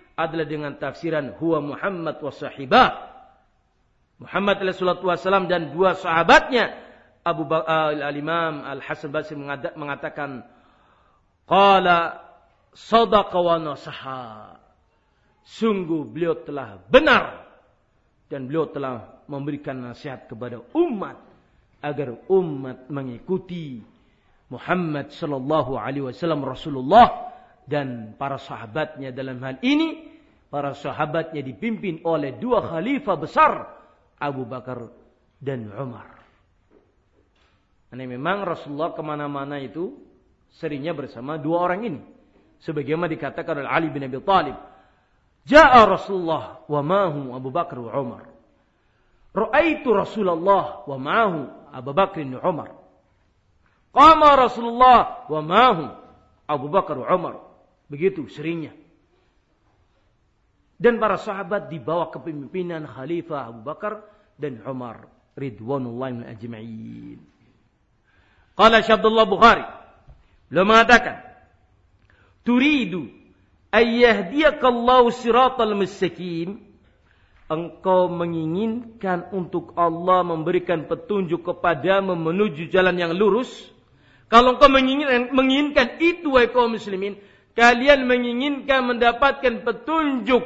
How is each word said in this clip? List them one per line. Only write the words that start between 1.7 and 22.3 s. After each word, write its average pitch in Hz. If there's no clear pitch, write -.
wa 139
sahibah." 151
Muhammad 196
alaihi 185
salatu 180
wasalam 185
dan 160
dua 180
sahabatnya. 202
Abu 156
Ba-, 160
uh, 156
Al-Imam 147
Al-Hasan 139
Basri 151
mengada-, 143
mengatakan, 143
"Qala 180
sadaqa 208
wa 170
nasaha." 131
Sungguh 175
beliau 156
telah 123
benar 247
dan 135
beliau 156
telah 131
memberikan 143
nasihat 123
kepada 117
umat 202
agar 139